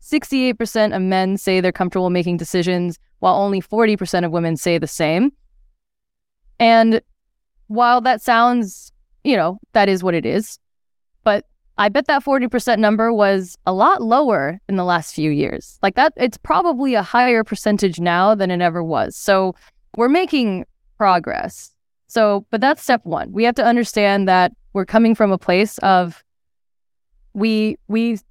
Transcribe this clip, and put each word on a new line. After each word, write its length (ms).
Sixty-eight 580
percent 360
of 80
men 340
say 240
they're 120
comfortable 380
making 260
decisions, 600
while 160
only 260
forty 360
percent 280
of 80
women 240
say 220
the 80
same. 460
And 420
while 360
that 180
sounds, 720
you 120
know, 220
that 160
is 140
what 120
it 120
is, 320
but 240
I 120
bet 180
that 160
forty 260
percent 320
number 320
was 540
a 60
lot 300
lower 560
in 80
the 80
last 300
few 160
years. 520
Like, 140
that, 200
it's 220
probably 560
a 80
higher 420
percentage 560
now 340
than 160
it 100
ever 220
was. 340
So 380
we're 120
making 580
progress. 760
So, 440
but 100
that's 220
step 220
one. 280
We 120
have 120
to 80
understand 640
that 240
we're 140
coming 280
from 160
a 80
place 400
of 460
we, 540
we, 320